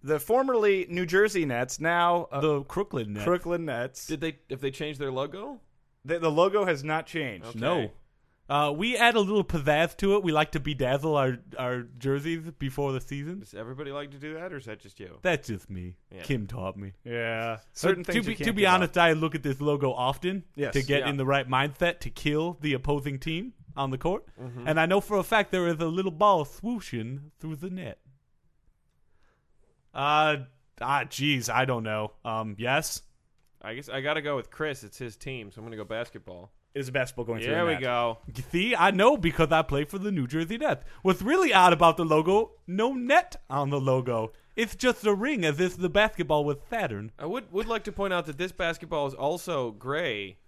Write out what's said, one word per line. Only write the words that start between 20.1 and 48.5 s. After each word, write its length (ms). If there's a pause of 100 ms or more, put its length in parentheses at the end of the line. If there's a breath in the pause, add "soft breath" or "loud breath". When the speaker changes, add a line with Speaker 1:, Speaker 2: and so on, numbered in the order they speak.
Speaker 1:
Yes. 200
Speaker 2:
to 80
get 180
Speaker 3:
Yeah. 100
Speaker 2:
in 80
the 80
right 200
mindset 540
to 100
kill 520
the 100
opposing 460
team 340 (240)
on 140
the 80
court. 260 (180)
Speaker 3:
Mm-hmm. 240
Speaker 2:
And 140
I 60
know 160
for 160
a 40
fact 300
there 140
is 140
a 60
little 260
ball 340
swooshing 920
through 180
the 120
net. 300 (1900)
Uh, 440 (440)
ah, 240
jeez, 480
I 140
don't 160
know. 300 (120)
Um, 340
yes? 440 (580)
Speaker 3:
I 140
guess 160
I 100
gotta 220
go 140
with 140
Chris. 340
It's 140
his 180
team, 340
so 100
I'm 60
gonna 100
go 80
basketball. 680 (220)
Speaker 1:
It 60
is 80
a 40
basketball 320
going 180
through 120
Speaker 3:
There 80
Speaker 1:
the 40
Speaker 3:
we 80
Speaker 1:
net. 80
Speaker 3:
go. 360 (140)
Speaker 2:
You 100 (100)
see, 240
I 160
know 240
because 340
I 120
play 220
for 140
the 140
New 160
Jersey 300
Nets. 260 (180 loud breath)
What's 200
really 300
odd 200
about 240
the 80
logo, 480 (140)
no 260
net 440 (140)
on 200
the 100
logo. 520 (220 soft breath)
It's 220
just 300
a 80
ring 300
as 160
if 160
the 120
basketball 560
was 140 (120)
Saturn. 480
Speaker 3:
I 80
would, 260
would 140
like 180
to 80
point 200
out 140
that 120
this 140